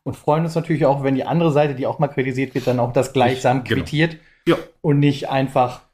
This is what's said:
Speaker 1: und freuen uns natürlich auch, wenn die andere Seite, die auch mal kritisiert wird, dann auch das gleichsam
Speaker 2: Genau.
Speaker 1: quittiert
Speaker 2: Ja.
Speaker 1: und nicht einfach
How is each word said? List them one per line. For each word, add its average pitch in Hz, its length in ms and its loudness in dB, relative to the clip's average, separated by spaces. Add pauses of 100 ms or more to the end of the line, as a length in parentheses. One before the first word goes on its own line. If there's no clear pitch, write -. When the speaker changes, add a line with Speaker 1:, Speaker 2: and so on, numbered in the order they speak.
Speaker 1:
und 127 120 -8
freuen 156 280 0
uns 165 100 -6
natürlich 160 320 0
auch, 139 160 2
wenn 135 140 0
die 127 80 -2
andere 165 260 0
Seite, 143 240 2
die 123 140 -4
auch - 100 -6
mal 147 80 0
kritisiert 131 480 -4
wird, 131 140 -2
dann 123 100 0
auch 123 140 -2
das 131 200 0
gleichsam 127 520 2
Speaker 2:
Genau. 104 160 -2
Speaker 1:
quittiert 151 380 -2 (280)
Speaker 2:
Ja. 165 80 4 (260)
Speaker 1:
und 143 200 2
nicht 143 280 2
einfach 131 520 0 (140)